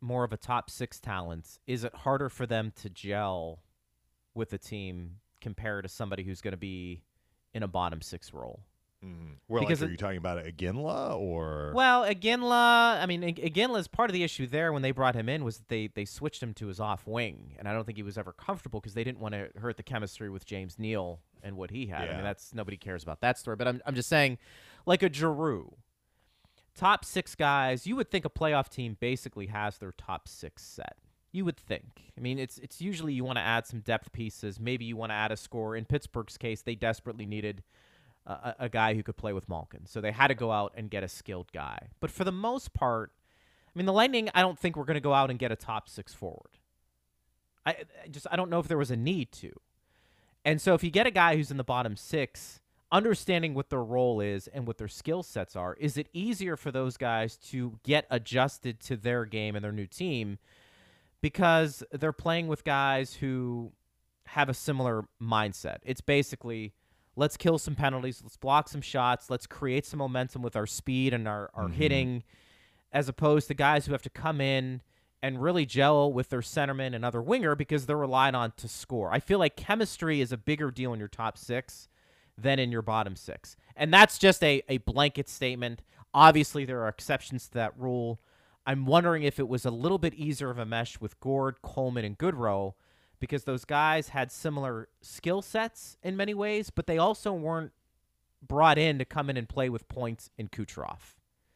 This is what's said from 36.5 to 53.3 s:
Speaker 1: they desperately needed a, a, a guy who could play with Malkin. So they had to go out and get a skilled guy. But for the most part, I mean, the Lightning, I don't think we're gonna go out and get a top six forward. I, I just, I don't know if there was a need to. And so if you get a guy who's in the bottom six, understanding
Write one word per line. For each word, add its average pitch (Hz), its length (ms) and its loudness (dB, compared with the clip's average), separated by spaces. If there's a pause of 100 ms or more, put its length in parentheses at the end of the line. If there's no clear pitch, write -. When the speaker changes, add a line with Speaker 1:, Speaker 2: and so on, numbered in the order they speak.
Speaker 1:
they 117 120 -6
desperately 113 520 -4
needed 104 360 -6 (640)
a, - 60 -8
a, 110 280 -8
a 123 80 -4
guy 110 260 2
who 107 80 -2
could - 140 -8
play 107 160 -6
with 95 160 -6
Malkin. 85 380 -10
So - 140 -10
they 107 120 -2
had 135 160 6
to 135 60 2
go 113 180 -2
out 104 240 0
and 107 140 -8
get 98 120 -4
a 92 60 -4
skilled - 440 -12
guy. 69 360 -10 (120)
But - 100 -4
for - 140 -4
the 190 80 -2
most 226 420 -6
part, 113 380 -2 (540)
I - 120 -14
mean, 185 80 -2
the 196 60 2
Lightning, 226 420 4
I 180 80 6
don't 185 160 2
think 170 180 -2
we're 147 80 -4
gonna 151 160 0
go 139 140 2
out 135 160 4
and 123 80 -4
get 120 140 -2
a 107 40 -4
top - 320 -6
six - 260 -16
forward. - 440 -14 (1080)
I, 156 40 0 (340)
I 160 40 -20
just, 147 220 -14
I 175 60 -2
don't 180 140 -2
know 170 100 2
if 160 80 -2
there 160 100 0
was 135 140 0
a 123 40 0
need 139 360 -2
to. - 180 -16 (920)
And 156 180 2
so 185 120 6
if 160 100 4
you 170 60 0
get 202 160 4
a 247 40 2
guy 170 260 6
who's 151 140 0
in 139 80 -6
the 127 60 -2
bottom 123 320 -2
six, - 640 -6 (300)
understanding 180 640 2